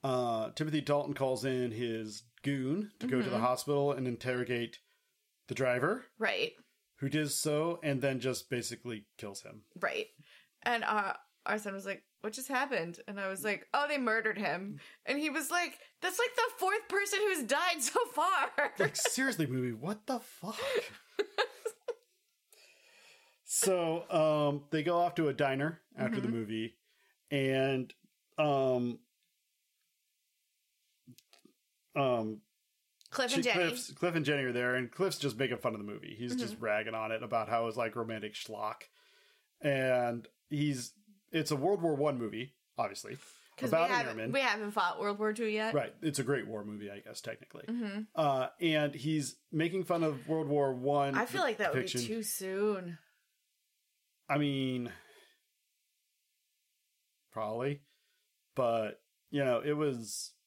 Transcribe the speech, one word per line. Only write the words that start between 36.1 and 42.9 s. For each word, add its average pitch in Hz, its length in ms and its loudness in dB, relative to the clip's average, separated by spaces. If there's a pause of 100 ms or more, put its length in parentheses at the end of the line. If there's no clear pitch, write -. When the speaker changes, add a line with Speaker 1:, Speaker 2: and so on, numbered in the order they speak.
Speaker 1:
He's 123 180 -4
just 113 200 -4
Speaker 2:
Mm-hmm. 107 100 -8
Speaker 1:
ragging 107 300 0
on 110 160 -4
it 113 120 -4
about 107 260 0
how 117 180 2
it's, 113 100 -4
like, 117 180 -2
romantic 110 380 -4
schlock. 107 500 -8 (800)
And 127 680 2 (220)
he's, 143 440 0 (380)
it's 156 200 0
a 151 40 2
World 170 260 2
War 160 140 4
One 139 220 2
movie, 117 380 -6 (220)
obviously, 107 400 -4 (400)